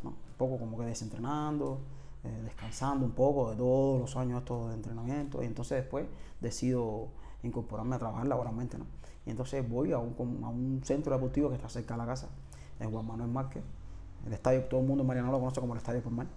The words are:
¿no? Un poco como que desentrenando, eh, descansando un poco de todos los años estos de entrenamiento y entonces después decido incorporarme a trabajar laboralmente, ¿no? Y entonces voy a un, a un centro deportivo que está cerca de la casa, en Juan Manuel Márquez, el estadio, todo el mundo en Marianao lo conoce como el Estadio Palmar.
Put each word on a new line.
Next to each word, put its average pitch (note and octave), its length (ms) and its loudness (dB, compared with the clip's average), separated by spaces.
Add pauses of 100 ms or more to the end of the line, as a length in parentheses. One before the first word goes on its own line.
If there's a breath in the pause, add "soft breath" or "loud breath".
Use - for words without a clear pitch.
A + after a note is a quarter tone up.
¿no? - 60 -6
Un - 280 -8
poco C3 200 2
como A2+ 220 -4
que A#2+ 60 -2
desentrenando, C3+ 920 -2 (440 loud breath)
eh, A2+ 200 -6
descansando C3 600 0
un A2 60 2
poco C3 400 6
de G#2+ 60 -4
todos C3 420 6
los A#2 160 -2
años B2 240 0
estos A#2+ 300 -2
de A2 60 -2
entrenamiento B2 680 -2
y - 20 0
entonces B2+ 360 0
después C3+ 260 -2 (340 loud breath)
decido A#2 680 2 (340 soft breath)
incorporarme A#2 540 -2
a - 20 -6
trabajar A#2 260 -2
laboralmente, B2 540 0
¿no? - 60 -6 (420 soft breath)
Y A#2+ 40 -2
entonces B2+ 380 0
voy C3+ 220 2
a C3+ 80 4
un, A#2+ 160 -2 (280)
a A#2 60 -2
un C3 340 0
centro C#3+ 300 2
deportivo C3 360 4
que B2+ 60 0
está A#2 140 -4
cerca A#2+ 240 -4
de A#2 60 0
la A#2+ 80 -2
casa, C3 220 -2 (500 soft breath)
en A2 100 -2
Juan A2 160 -2
Manuel A#2 240 -2
Márquez, C3 320 -2 (640 soft breath)
el A2+ 80 -2
estadio, B2+ 300 6
todo C3 160 2
el C3 80 6
mundo C3+ 160 4
en B2+ 40 6
Marianao B2 260 2
lo C3+ 60 4
conoce B2+ 220 0
como A#2+ 120 0
el A2+ 40 -4
Estadio A#2+ 240 0
Palmar. A#2+ 240 -2 (120)